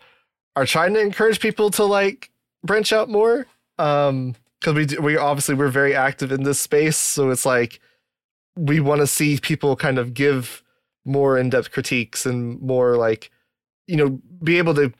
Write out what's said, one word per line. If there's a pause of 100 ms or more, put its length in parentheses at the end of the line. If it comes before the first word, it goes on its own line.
(560)
are
trying
to
encourage
people
to,
like, (340)
branch
out
more. (340)
Um, (260)
'cause
we
do,
we
obviously,
we're
very
active
in
this
space.
So
it's
like, (760)
we
wanna
see
people
kind
of
give (420)
more
in-depth
critiques
and
more,
like, (580)
you
know, (240)
be
able
to